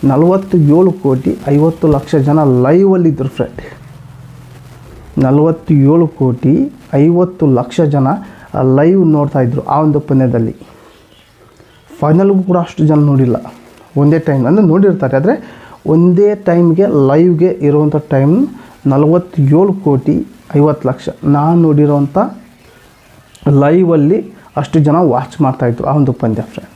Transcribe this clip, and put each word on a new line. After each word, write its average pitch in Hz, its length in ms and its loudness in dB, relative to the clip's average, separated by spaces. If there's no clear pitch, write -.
ನಲವತ್ತೇಳು 175 800 2
ಕೋಟಿ 131 280 -2
ಐವತ್ತು 160 400 0
ಲಕ್ಷ 139 200 -6
ಜನ 151 140 0
ಲೈವಲ್ಲಿದ್ದರು 170 720 0
ಫ್ರೆಂಡ್. - 240 -8
ನಲವತ್ತೇಳು 151 840 2
ಕೋಟಿ 131 320 0
ಐವತ್ತು 175 420 0
ಲಕ್ಷ - 220 -4
ಜನ 135 140 0
ಲೈವ್ 180 240 2
ನೋಡ್ತಾಯಿದ್ರು 139 460 -2
ಆ - 20 0
ಒಂದು 147 220 0
ಪಂದ್ಯದಲ್ಲಿ. 120 460 -2
ಫೈನಲ್ಗೂ 190 480 2
ಕೂಡ 180 180 0
ಅಷ್ಟು - 240 -6
ಜನ 151 100 2
ನೋಡಿಲ್ಲ, 131 260 0
ಒಂದೇ 156 180 2
ಟೈಮ್ 135 200 -2
ಅಂದರೆ 202 220 2
ನೋಡಿರ್ತಾರೆ, 170 480 0
ಆದರೆ 208 160 0
ಒಂದೇ 180 360 2
ಟೈಮ್ಗೆ 175 380 2
ಲೈವ್ಗೆ 170 420 2
ಇರುವಂಥ 151 280 0
ಟೈಮ್ 139 200 2
ನಲವತ್ತೇಳು 160 800 0
ಕೋಟಿ 143 300 0
ಐವತ್ತು 147 320 0
ಲಕ್ಷ. - 180 -8
ನಾನು 156 200 2
ನೋಡಿರೋಂಥ 147 500 0
ಲೈವಲ್ಲಿ 165 560 2
ಅಷ್ಟು 160 260 -2
ಜನ 151 120 2
ವಾಚ್ 131 300 -6
ಮಾಡ್ತಾಯಿದ್ರು 131 460 -4
ಆ 135 100 -2
ಒಂದು 131 200 0
ಪಂದ್ಯ 110 220 -4
ಫ್ರೆಂಡ್. - 240 -16